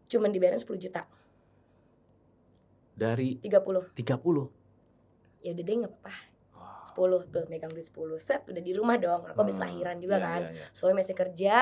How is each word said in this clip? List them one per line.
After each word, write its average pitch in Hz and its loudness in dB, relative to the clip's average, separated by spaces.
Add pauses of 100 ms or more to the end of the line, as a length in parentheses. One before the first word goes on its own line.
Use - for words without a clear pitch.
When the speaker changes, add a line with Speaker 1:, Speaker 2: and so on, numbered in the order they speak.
(100)
Speaker 1:
cuman 214 2
dibayarin 185 4
sepuluh 202 -8
juta. 180 -8 (1900)
Speaker 2:
Dari 117 -2
Speaker 1:
Tiga 196 4
puluh. 185 -2
Speaker 2:
tiga 123 -2
puluh? 147 0 (920)
Speaker 1:
Ya 170 -8
udah 170 -8
deh, 202 -2
nggak 208 -4
apa-apa. - -20 (380)
Speaker 2:
Wah. - -20
Speaker 1:
Sepuluh 185 2
tuh, 170 -4
megang 160 -8
duit 160 -12
sepuluh. 160 -8
Set, 277 -2
udah 180 -8
di 175 -4
rumah 233 2
dong. 175 0
Aku - -8
habis 202 2
Speaker 2:
Hmm. 190 -4
Speaker 1:
lahiran 175 -6
juga 185 0
Speaker 2:
Iya, 185 -2
Speaker 1:
kan. 170 -4
Speaker 2:
iya, 165 -8
iya. 160 -14
Speaker 1:
Suami 185 4
masih 190 0
kerja, 185 2